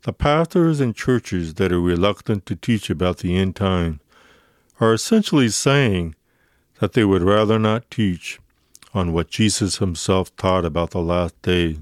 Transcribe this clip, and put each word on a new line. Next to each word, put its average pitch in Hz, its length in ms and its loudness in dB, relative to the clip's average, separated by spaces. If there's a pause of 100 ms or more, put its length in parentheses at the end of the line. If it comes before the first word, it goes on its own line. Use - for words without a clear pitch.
The 107 100 -6
pastors 160 640 0
and 123 160 0
churches 90 600 -2
that 95 180 0
are 87 80 0
reluctant 92 640 0
to 104 80 -6
teach 107 360 -4
about 90 280 -2
the 90 160 -2
end 95 220 0
time 87 440 -2 (800)
are 113 140 4
essentially 147 560 2
saying 104 640 0 (680)
that 104 120 -2
they 117 140 4
would 95 160 4
rather 107 360 2
not 110 320 -2
teach 92 480 -4 (540)
on 87 220 -2
what 82 160 -2
Jesus 104 480 0
himself 92 580 -2
taught 92 300 0
about 82 240 -2
the 95 100 -6
last 87 400 -2
day. 85 420 -2